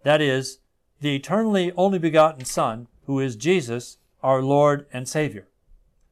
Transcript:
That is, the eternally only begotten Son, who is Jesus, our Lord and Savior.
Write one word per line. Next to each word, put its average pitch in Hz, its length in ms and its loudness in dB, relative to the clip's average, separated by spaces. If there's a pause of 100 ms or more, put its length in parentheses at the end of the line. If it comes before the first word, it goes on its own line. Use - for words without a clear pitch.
That 151 180 4
is, 135 380 -2 (400)
the 147 160 -2
eternally 190 560 0
only 185 260 0
begotten 156 480 2
Son, 120 420 -4 (180)
who 135 140 -2
is 131 180 -4
Jesus, 123 600 -2 (240)
our 131 200 2
Lord 143 500 4
and 127 160 -10
Savior. 127 400 -6 (640)